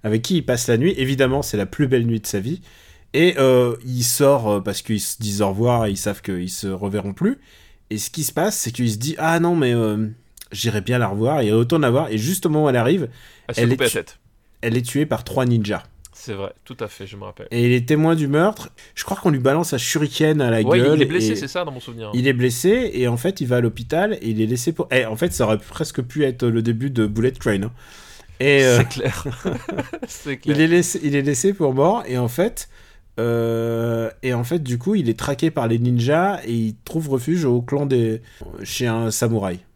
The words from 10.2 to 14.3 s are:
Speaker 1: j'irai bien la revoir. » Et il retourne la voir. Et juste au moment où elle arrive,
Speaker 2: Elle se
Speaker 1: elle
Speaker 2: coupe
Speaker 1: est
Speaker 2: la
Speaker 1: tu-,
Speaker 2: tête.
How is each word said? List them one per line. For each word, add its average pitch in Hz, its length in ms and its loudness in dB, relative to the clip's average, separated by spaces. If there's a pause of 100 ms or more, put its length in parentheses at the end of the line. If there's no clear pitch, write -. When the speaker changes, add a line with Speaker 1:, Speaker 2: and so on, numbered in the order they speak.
Speaker 1:
j'irai 107 300 -2
bien 117 180 -2
la 113 80 0
revoir. » 110 340 0
Et 110 60 2
il 107 60 2
retourne 120 280 4
la 131 80 4
voir. 135 200 2
Et 107 80 -2
juste 147 280 -2
au 175 40 2
moment 151 160 2
où 143 40 4
elle 123 60 2
arrive, 127 340 2 (380)
Speaker 2:
Elle 123 80 -8
se 117 60 0
Speaker 1:
elle 120 80 4
Speaker 2:
coupe 131 120 2
Speaker 1:
est - 40 2
Speaker 2:
la 117 40 2
Speaker 1:
tu-, - 60 -4
Speaker 2:
tête. - 240 -8 (420)